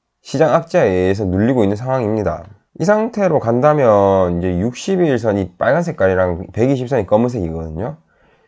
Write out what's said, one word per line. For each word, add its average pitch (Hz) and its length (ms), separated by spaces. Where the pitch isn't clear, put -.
시장 139 320
악재에 160 320
의해서 95 400
눌리고 107 380
있는 101 120
상황입니다. 107 720
이 156 60
상태로 208 560
간다면 104 1000
이제 90 200
육십일선이 117 1000
빨간 147 260
색깔이랑 92 680
백이십선이 123 540
검은색이거든요. 98 920